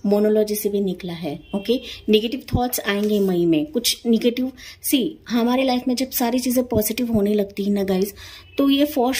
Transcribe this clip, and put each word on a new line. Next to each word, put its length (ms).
मोनोलॉजी 500
से 140
भी 120
निकला 320
है। 260
ओके, 260
नेगेटिव 320
थॉट्स 240
आएंगे 400
मई 260
में, 200
कुछ 400
नेगेटिव। 460
सी, 340
हमारे 340
लाइफ 240
में 80
जब 140
सारी 300
चीज़ें 280
पॉजिटिव 440
होने 220
लगती 300
है 80
ना 120
गाइस, 300
तो 120
ये 160
for 340